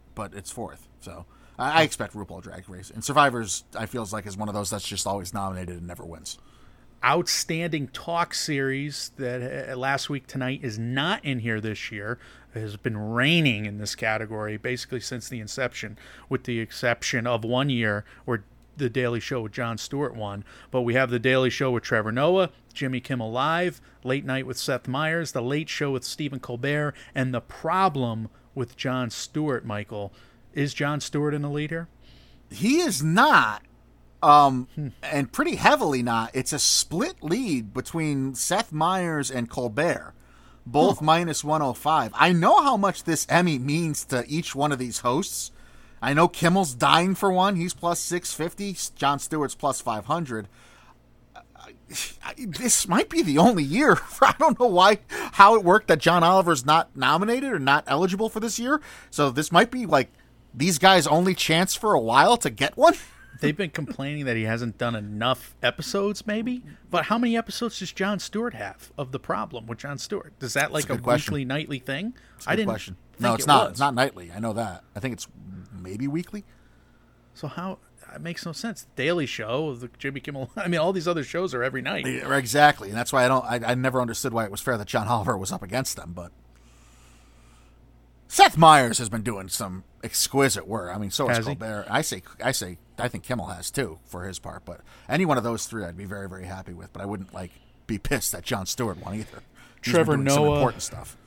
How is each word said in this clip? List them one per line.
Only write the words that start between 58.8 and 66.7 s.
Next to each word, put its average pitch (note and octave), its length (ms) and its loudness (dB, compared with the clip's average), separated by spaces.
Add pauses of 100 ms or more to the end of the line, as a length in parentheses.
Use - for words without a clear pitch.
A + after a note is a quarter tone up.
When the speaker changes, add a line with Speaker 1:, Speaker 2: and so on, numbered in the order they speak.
Speaker 1:
So C#3+ 200 2
this C#3+ 200 -2
might E3+ 200 4
be, B3+ 160 -6
like, C#3+ 240 2 (440)
these D3 240 0
guys' F#3 300 6
only F3 260 4
chance E3+ 400 0
for G#3+ 200 0
a C#3+ 60 4
while C#3 380 6
to D3 120 -2
get A#2+ 260 -2
one. D#4+ 180 6 (220)
<laughs> - 240 -18
Speaker 2:
They've D3+ 160 0
been F#3+ 140 -4
complaining C#3+ 560 -6
that A#2+ 100 0
he A2 80 -2
hasn't A#2 340 -4
done A#2+ 160 -2
enough G#2+ 680 -4
episodes, G3+ 640 -2
maybe. A#3 360 -4 (280)